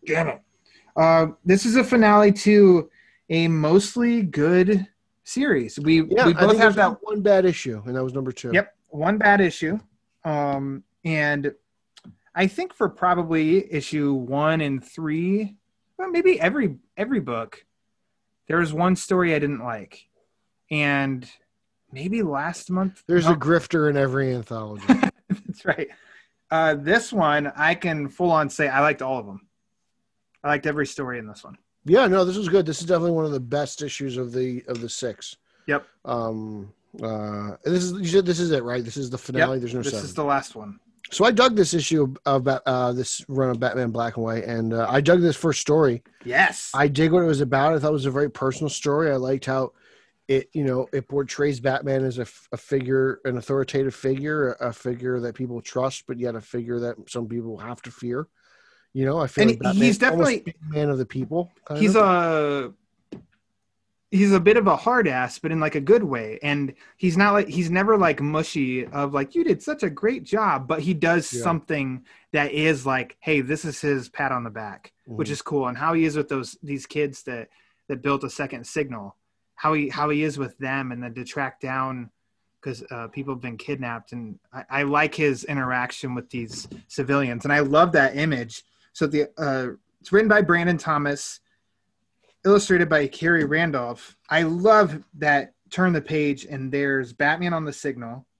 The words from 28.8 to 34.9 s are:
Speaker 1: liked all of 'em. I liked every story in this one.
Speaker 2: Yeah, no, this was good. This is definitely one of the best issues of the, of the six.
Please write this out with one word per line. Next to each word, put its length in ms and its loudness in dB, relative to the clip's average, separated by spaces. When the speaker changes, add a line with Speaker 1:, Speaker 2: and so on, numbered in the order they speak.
Speaker 1:
liked 200 2
all 180 -4
of 80 -12
'em. 200 -18
I 60 -4
liked 180 -2
every 180 -2
story 320 -8
in 100 -12
this 160 -20
one. 140 -20
Speaker 2:
Yeah, 220 6
no, 180 4
this 120 -2
was 120 -2
good. 160 4
This 160 -6
is 60 -10
definitely 240 2
one 140 0
of 60 -4
the 80 -2
best 420 -6
issues 360 -8
of 140 -6
the, 360 -6
of 140 -8
the 80 -10
six. 480 -10